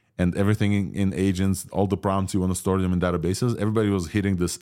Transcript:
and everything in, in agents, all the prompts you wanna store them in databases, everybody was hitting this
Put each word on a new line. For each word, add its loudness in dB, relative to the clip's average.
and 2
everything 2
in, -2
in 0
agents, 0
all 0
the 0
prompts -2
you 0
wanna 0
store 0
them 0
in 0
databases, 0
everybody 0
was -2
hitting 0
this -2